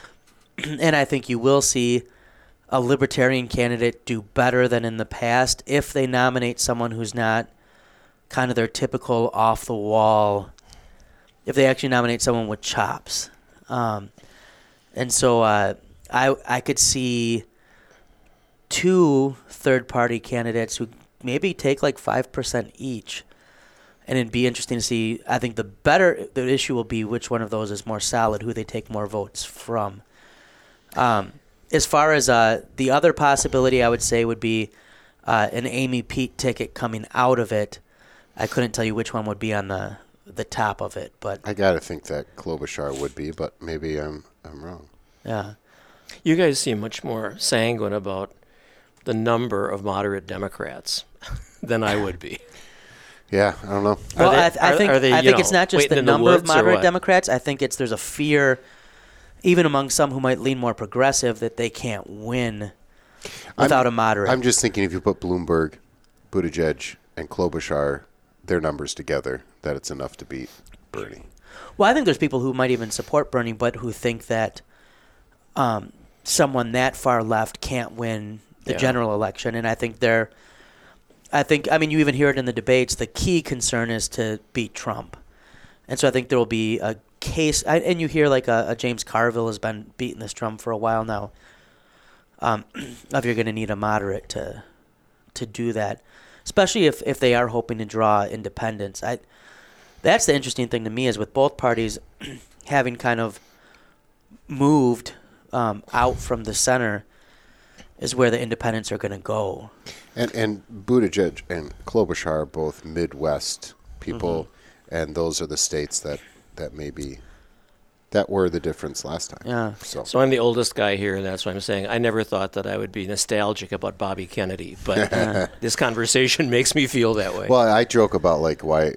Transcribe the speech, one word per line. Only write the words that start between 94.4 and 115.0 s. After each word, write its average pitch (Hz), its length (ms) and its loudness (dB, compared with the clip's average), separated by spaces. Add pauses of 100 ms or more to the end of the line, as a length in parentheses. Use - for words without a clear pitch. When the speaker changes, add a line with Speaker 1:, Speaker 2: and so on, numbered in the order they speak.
Speaker 1:
to - 120 -8
do 117 260 -4
that, 104 300 -4 (420)
especially 190 420 4
if, 135 180 2
if 135 160 -2
they 123 140 4
are 120 140 4
hoping 113 300 -4
to 110 60 -6
draw 107 400 4
independents. 104 760 -8
I, 120 160 -4 (840)
that's 220 240 4
the 151 80 6
interesting 127 340 -2
thing 117 160 -2
to 110 60 -4
me 123 160 -2
is 110 120 0
with 104 160 -6
both 139 240 2
parties 113 400 0 (220)
<clears throat> - 80 -14 (380)
having 127 300 0
kind 117 240 0
of 110 200 -4 (1080)
moved, 135 640 2 (400)
um, 110 300 -2 (100)
out 123 260 2
from 117 260 -4
the 107 100 -6
center 117 500 0 (960)
is - 140 -4
where 123 160 4
the 117 100 0
independents 113 500 -4
are 107 80 -6
gonna 101 200 -6
go. 104 520 -6 (460)
Speaker 2:
And, 120 180 -2
and 107 280 -2 (240)
Buttigieg 101 640 2
and 80 240 -8 (140)
Klobuchar 90 400 0
are 78 200 -2
both 76 380 -6
Midwest 78 920 -4 (260)
people, 87 440 -4
Speaker 1:
Mm-hmm. - 500 -20
Speaker 2:
and 78 200 -4